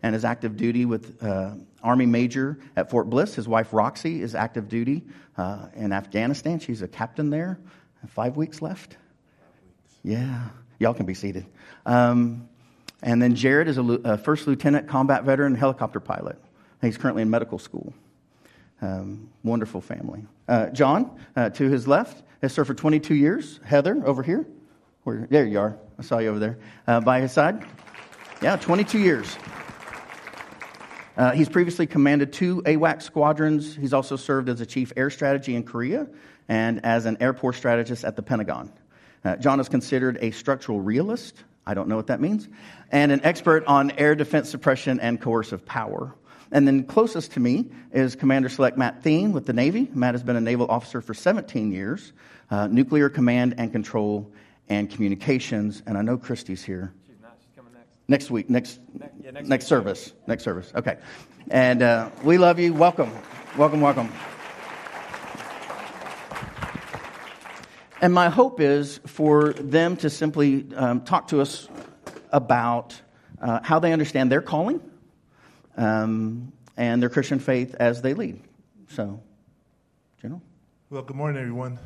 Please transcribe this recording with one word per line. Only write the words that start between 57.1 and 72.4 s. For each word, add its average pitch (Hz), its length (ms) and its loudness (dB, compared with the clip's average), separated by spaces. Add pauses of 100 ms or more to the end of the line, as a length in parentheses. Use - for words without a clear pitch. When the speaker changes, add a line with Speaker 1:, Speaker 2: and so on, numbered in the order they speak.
Speaker 2:
not. 117 180 -20
She's - 160 -20
coming - 180 -20
next. - 160 -20 (180)
Speaker 1:
Next 139 240 2
week. 113 180 -4
Next, 120 300 0 (140)
Speaker 2:
Ne-, - 140 -16 (140)
yeah, - 100 -18
next 139 180 -14
Speaker 1:
next 135 160 0
Speaker 2:
week. - 40 -12
Speaker 1:
service. 101 440 0 (120)
Next 113 180 -4
service. 92 320 -6
Okay. 117 220 -4 (520)
And, 127 320 4
uh, 117 280 4 (140)
we 165 140 6
love 175 220 6
you. 170 140 2
Welcome. 156 380 4 (460)
Welcome, 151 240 6
welcome. 135 280 2 (4000)
And 180 120 6
my 180 160 6
hope 202 300 4
is 143 460 2
for 151 480 4
them 160 440 0
to 156 120 -2
simply, 147 640 0
um, 123 260 0
talk - 280 -2
to 147 120 4
us - 260 -4 (640)
about, 120 680 0 (420)